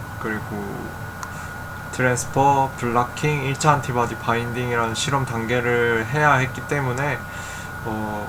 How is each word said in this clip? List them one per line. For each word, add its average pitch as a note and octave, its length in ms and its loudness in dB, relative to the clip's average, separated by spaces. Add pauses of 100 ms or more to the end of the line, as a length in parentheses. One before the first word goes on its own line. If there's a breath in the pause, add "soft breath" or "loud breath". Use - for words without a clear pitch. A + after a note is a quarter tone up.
(220)
그리고 G#2+ 200 -4 (1500 loud breath)
트랜스퍼, C3+ 840 4
블락킹, C#3 680 0
일 C3+ 120 -2
차 D3+ 180 4
안티바디 A#2+ 440 0
바인딩이라는 A#2+ 760 0
실험 C3 320 0
단계를 A#2 880 2
해야 D3 240 6
했기 C3 320 0
때문에, C3+ 500 0 (680 loud breath)
어, G#2+ 440 -4